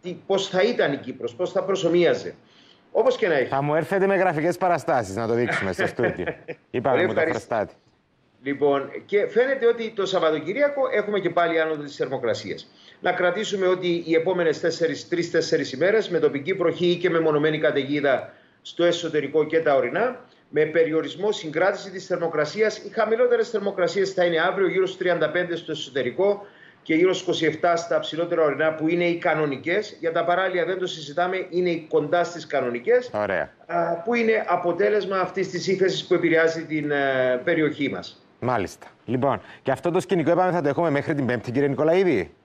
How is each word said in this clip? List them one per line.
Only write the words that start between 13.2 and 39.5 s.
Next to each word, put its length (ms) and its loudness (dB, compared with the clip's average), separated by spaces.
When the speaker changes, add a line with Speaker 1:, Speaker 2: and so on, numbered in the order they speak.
Speaker 1:
ότι 380 0
οι 100 0
επόμενες 440 0
τέσσερις, 480 -2
τρεις-τέσσερις 640 -2
ημέρες, 380 0
με 100 0
τοπική 340 0
βροχή 380 0
ή 40 2
και 140 -2
μεμονωμένη 480 2
καταιγίδα 760 0
στο 220 -4
εσωτερικό 640 0
και 140 0
τα 160 2
ορεινά, 440 0
με 160 2
περιορισμό 680 0
συγκράτηση 600 -2
της 140 -12
θερμοκρασίας, 720 -2
οι 160 -14
χαμηλότερες 560 2
θερμοκρασίες 640 0
θα 120 2
είναι 140 2
αύριο 280 2
γύρω 180 2
στους 140 -6
τριάντα 320 2
πέντε 240 -2
στο 160 -10
εσωτερικό 760 -2
και 120 -2
γύρω 180 4
στους 120 -4
είκοσι 200 0
εφτά 300 2
στα 240 0
ψηλότερα 440 -2
ορεινά, 300 2
που 140 -2
είναι 160 2
οι 140 2
κανονικές. 840 -2
Για 120 -2
τα 140 0
παράλια 400 0
δεν 140 -4
το 80 -4
συζητάμε, 640 -4
είναι 200 0
οι 200 -4
κοντά 340 2
στις 240 -8
κανονικές, 640 0
Speaker 2:
Ωραία. 360 -2
Speaker 1:
α, 360 -2
που 120 -2
είναι 340 2
αποτέλεσμα 720 0
αυτής 300 -4
της 180 -6
ύφεσης 400 0
που 60 2
επηρεάζει 520 2
την, 260 -4
ε, 520 2
περιοχή 460 0
μας. 360 -10
Speaker 2:
Μάλιστα. 480 -2
Λοιπόν, 360 0